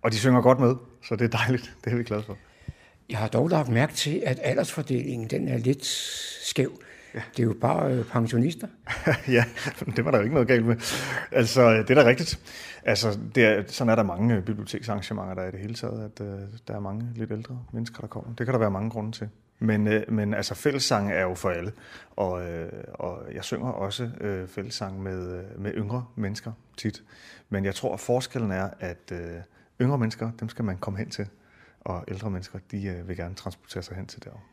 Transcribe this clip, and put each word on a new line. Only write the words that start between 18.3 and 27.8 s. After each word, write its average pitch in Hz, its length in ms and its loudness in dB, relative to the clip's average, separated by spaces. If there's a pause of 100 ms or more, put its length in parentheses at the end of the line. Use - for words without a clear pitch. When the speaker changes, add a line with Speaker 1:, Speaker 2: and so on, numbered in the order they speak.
Speaker 1:
Det 120 100 -4
kan 131 80 0
der 123 60 4
være 107 120 4
mange 101 180 -2
grunde 110 220 -6
til. 107 180 -10 (300)
Men, 107 280 4
øh, 110 240 2
men 107 220 0
altså, 101 220 -4
fællessang 120 560 0
er 87 100 2
jo 92 140 0
for 95 140 -2
alle. 87 220 -4 (440)
Og, 90 360 -2
øh, 82 200 -8 (220)
og - 300 -8 (100)
jeg - 100 -10
synger - 240 -4
også, 117 420 -4 (120)
øh, 95 260 -4
fællessang 95 560 -8
med, 92 340 -6
øh, 98 240 -12
med 101 120 -4
yngre 113 320 -4 (100)
mennesker 107 360 -6 (260)
tit. - 260 -6 (460)
Men 98 160 0
jeg 98 100 0
tror, - 180 -2